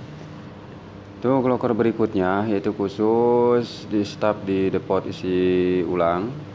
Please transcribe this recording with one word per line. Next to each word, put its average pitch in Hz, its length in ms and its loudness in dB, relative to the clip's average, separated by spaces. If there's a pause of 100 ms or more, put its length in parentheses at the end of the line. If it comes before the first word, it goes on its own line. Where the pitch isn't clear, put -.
(1200)
Untuk 127 240 4
loker 120 320 2
berikutnya, 107 720 2
yaitu 101 240 0
khusus 117 1120 2
di 104 160 0
staf 104 400 -2
di 95 320 0
depot 95 320 0
isi 90 800 2
ulang 87 400 0 (300)